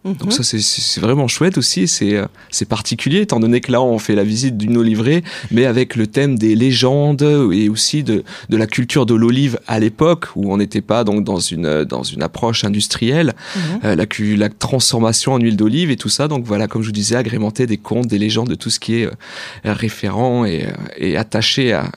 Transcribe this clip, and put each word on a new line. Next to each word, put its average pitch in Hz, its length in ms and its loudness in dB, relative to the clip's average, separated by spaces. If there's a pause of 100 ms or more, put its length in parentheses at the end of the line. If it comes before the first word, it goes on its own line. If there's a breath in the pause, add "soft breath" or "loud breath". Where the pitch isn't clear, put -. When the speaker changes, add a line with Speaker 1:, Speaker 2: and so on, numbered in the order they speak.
Speaker 1:
Donc 185 220 -4
Speaker 2:
Mhm. 202 60 0
Speaker 1:
ça, 175 100 0
c'est, 113 200 -2
c'est, - 200 -2
c'est - 180 -4
vraiment 131 280 2
chouette 165 320 2
aussi. 165 280 0
C'est, 104 280 0
euh, 98 100 0 (240 loud breath)
c'est - 180 -4
particulier, 120 540 0
étant 135 180 0
donné 117 220 4
que 127 100 -4
là, 123 120 4
on 117 160 2
fait 104 160 0
la 101 80 2
visite 113 340 0
d'une 110 200 0
olivrée, 117 460 2 (280 loud breath)
mais 120 160 4
avec 123 280 0
le 110 120 0
thème 135 320 0
des 110 160 4
légendes 131 680 2 (320)
et 104 160 4
aussi 110 320 -2
de, 110 220 0 (260 loud breath)
de 110 80 2
la 110 80 2
culture 123 400 0
de 117 80 2
l'olive 120 540 2
à 113 120 -2
l'époque, 156 460 2 (100)
où 98 160 -2
on 98 60 2
n'était 104 240 0
pas 117 220 0
donc 104 200 0
dans 98 140 -2
une, 80 460 0
dans 64 180 -4
une - 220 -6
approche 113 400 -2
industrielle. 117 720 0 (200 loud breath)
Speaker 2:
Mhm. 190 60 -2 (240 loud breath)
Speaker 1:
Euh, 104 100 2
la 95 120 0
cu-, 104 300 0
la 104 120 2
transformation 117 840 0
en 131 40 2
huile 117 180 2
d'olive 131 360 2
et 117 60 0
tout 107 120 -6
ça. 143 180 0
Donc 135 180 -4
voilà, 107 220 0
comme 110 140 -4
je 110 60 -4
vous 113 60 -6
disais, 104 220 0
agrémenter 113 520 -2
des 107 100 0
contes, 117 300 -2
des 110 100 0
légendes, 110 320 0
de - 60 -2
tout - 160 -6
ce - 80 -2
qui 113 220 -2
est, 107 40 0
euh, - 60 -6 (540 loud breath)
référent 110 800 -2
et, 85 200 -2
euh, 50 60 -6 (260)
et 82 180 -2
attaché 113 580 0
à 76 240 -2